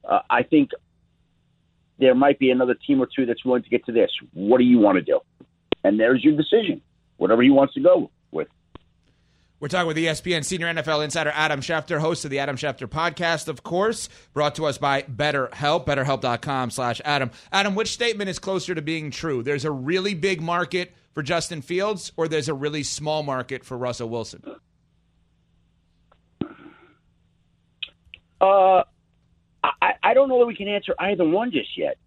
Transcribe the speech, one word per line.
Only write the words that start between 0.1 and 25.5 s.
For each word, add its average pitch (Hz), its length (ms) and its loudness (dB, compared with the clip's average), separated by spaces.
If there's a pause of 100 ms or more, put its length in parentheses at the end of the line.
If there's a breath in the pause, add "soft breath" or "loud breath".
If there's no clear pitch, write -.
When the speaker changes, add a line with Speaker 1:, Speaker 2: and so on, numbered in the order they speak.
Speaker 1:
I 120 140 2
think 143 280 2 (1300)
there 127 160 6
might 143 260 4
be 131 100 4
another 127 240 2
team 135 260 0
or 123 60 0
two 135 200 -2
that's 117 180 -4
willing 123 180 0
to - 60 -20
get - 180 0
to 120 60 -8
this. 110 180 4 (220)
What 104 260 2
do 123 60 6
you 123 160 8
wanna 95 220 6
do?" 73 180 0 (640)
And 104 160 2
there's 120 240 4
your 151 120 6
decision, 185 460 0 (360)
whatever 110 220 4
he 131 100 8
wants 139 240 6
to 131 60 -6
go 170 300 4 (220)
with. 78 160 -4 (1120)
Speaker 2:
We're 147 80 -8
talking 175 200 0
with 156 100 -2
E 165 100 0
S 156 140 -4
P 175 120 -2
N 156 80 -2
senior 170 260 -4
N 165 100 -4
F 147 100 -4
L 151 140 0
insider 151 320 -2
Adam 151 260 0
Schefter, 156 400 -4
host 160 240 -2
of 143 60 -8
the 139 80 -4
Adam 139 180 -4
Schefter 131 320 -8
podcast, 165 580 -4
of 143 160 -10
course, 208 460 -2 (240 soft breath)
brought 147 220 -2
to 156 100 -6
us 131 140 -2
by 139 240 0
BetterHelp, 147 800 -2
betterhelp 135 380 -2
dot 120 180 -2
com 131 300 -4
slash 120 340 -4
Adam. 139 260 -2 (220 soft breath)
Adam, 196 220 0
which 190 180 -4
statement 208 380 -4
is 151 80 -10
closer 185 360 -6
to 160 60 -4
being 156 300 -6
true? 131 320 -6
There's 143 240 -4
a 156 40 -2
really 180 440 -4
big 175 260 -2
market 175 540 -4 (180)
for 156 100 -6
Justin 160 380 -4
Fields, 185 560 -4
or 165 100 -2
there's 151 220 -4
a 156 60 -4
really 147 280 -6
small 151 400 -4
market 131 400 -6
for 127 140 -12
Russell 123 320 -6
Wilson? 113 340 -8 (4000 loud breath)